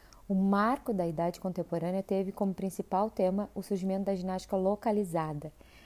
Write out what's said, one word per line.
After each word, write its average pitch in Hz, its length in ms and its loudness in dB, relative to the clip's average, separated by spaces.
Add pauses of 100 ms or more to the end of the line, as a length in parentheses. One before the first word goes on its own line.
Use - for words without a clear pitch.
(280)
O 202 60 0
marco 202 580 2
da 185 140 0
idade 170 340 -2
contemporânea 175 600 -2
teve 190 280 0
como 196 220 -2
principal 190 560 -2
tema 190 460 0
o 202 80 -6
surgimento 190 420 -2
da 196 100 0
ginástica 185 400 -4
localizada, 185 960 0 (360)